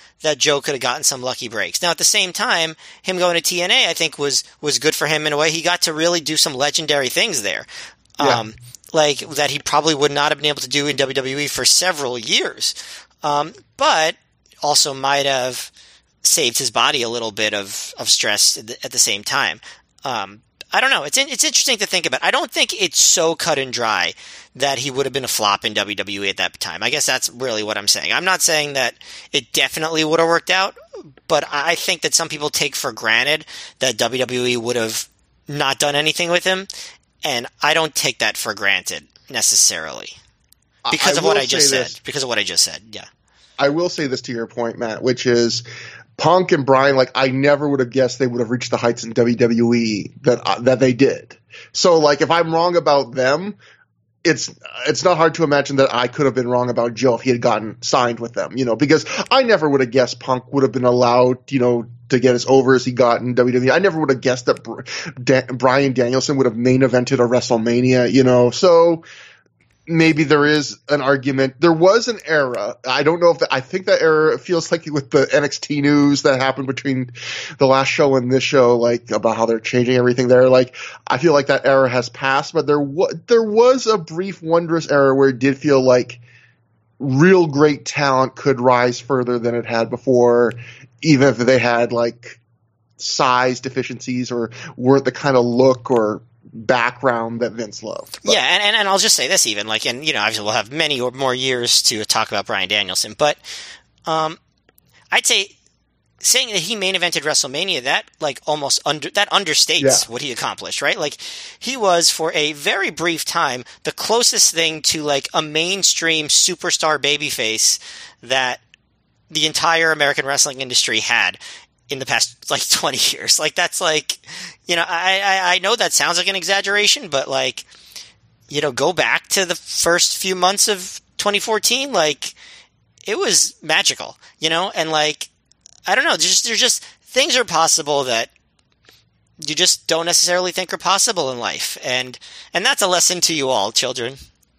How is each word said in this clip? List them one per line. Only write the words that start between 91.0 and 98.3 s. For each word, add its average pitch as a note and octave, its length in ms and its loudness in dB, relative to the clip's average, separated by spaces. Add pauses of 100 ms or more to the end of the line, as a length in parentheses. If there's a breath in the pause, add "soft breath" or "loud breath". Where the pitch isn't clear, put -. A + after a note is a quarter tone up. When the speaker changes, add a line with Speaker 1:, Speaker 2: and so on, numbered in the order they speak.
Speaker 2:
even C#3+ 260 6
if A#2 100 2
they B2 200 4
had, A#2+ 340 2
like, A#2 480 -4 (580)
size B2+ 640 0
deficiencies B2 720 -6
or A#2 200 -4 (260 loud breath)
weren't C3+ 280 4
the C3 60 0
kind C#3 240 0
of B2 80 6
look B2 460 2
or A2 320 0 (320)
background A#2 880 -2
that A2+ 140 -4
Vince A2 280 -12
loved. - 440 -12
But G#3 80 2